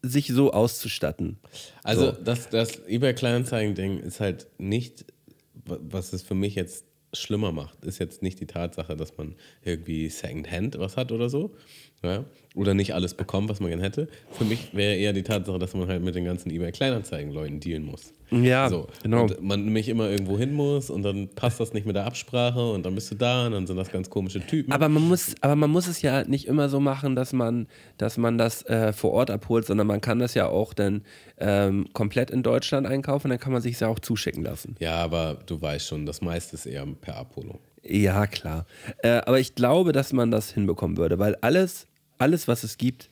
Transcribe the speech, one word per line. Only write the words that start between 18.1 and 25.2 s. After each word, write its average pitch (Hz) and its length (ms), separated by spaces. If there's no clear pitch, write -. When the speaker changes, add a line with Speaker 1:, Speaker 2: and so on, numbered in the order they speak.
Speaker 1:
Ja, 127 360
Speaker 2:
So. 87 200
Speaker 1:
genau. 117 220
Speaker 2:
Und 95 180
man 101 220
nämlich 110 240
immer 110 200
irgendwo 98 300
hin 131 140
muss 143 360
und 98 140
dann 98 260
passt - 300
das 113 140
nicht 104 120
mit 101 100
der 101 100
Absprache 120 680
und 95 120
dann 92 120
bist - 160
du 104 40
da 123 300
und 117 60
dann 95 160
sind 92 100
das 95 140
ganz 92 180
komische 95 300
Typen. 135 320
Speaker 1:
Aber 147 180
man 156 180
muss, 175 340